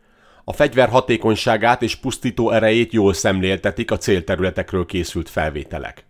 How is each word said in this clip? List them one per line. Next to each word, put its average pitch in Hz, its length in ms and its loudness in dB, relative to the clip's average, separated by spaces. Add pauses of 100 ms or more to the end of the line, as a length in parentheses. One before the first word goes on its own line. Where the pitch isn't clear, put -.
(440)
A - 80 -8
fegyver 127 360 2
hatékonyságát 113 920 2
és 110 120 -2
pusztító 117 560 -4
erejét 110 420 2
jól 98 200 4
szemléltetik 95 760 -2
a 104 80 0
célterületekről 90 880 -2
készült 85 420 -6
felvételek. 73 800 -8